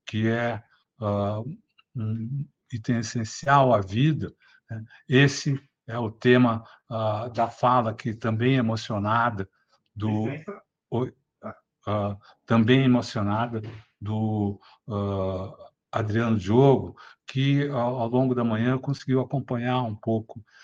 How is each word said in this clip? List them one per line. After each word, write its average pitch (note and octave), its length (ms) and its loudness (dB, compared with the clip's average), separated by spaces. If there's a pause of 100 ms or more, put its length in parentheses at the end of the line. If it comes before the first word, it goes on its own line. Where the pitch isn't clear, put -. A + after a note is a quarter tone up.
que A2 220 -2
é, A#2 360 -2 (360)
ah, G2+ 420 -2 (540)
um A2+ 500 -4 (260)
item A#2 280 -2
essencial B2+ 720 2
à G#2 80 4
vida, A2 520 0 (360)
né? A2 140 -10 (240)
Esse C#3 540 2 (260)
é A2+ 120 -8
o A2+ 100 -4
tema, A#2+ 540 4 (260)
ah, A2 440 -4
da A#2 160 0
fala B2 440 2
que A2+ 200 -6
também A#2 420 0
emocionada A2 960 0 (440)
do, G#2+ 360 -2 (600)
o, B2 180 -2 (800)
ah, G2+ 320 -4 (280)
também A#2 380 4
emocionada A#2 800 0 (380)
do, G#2+ 600 -2 (280)
ah, G2 800 -6 (220)
Adriano A2+ 460 0
Diogo, G#2 580 4 (320)
que C#3 420 0
ao, B2 300 -2
ao A#2 80 -2
longo B2+ 260 2
da A#2+ 100 -2
manhã A#2 340 0
conseguiu C3 420 -2
acompanhar B2 640 -2
um A2+ 140 -6
pouco, A2 480 -4 (200)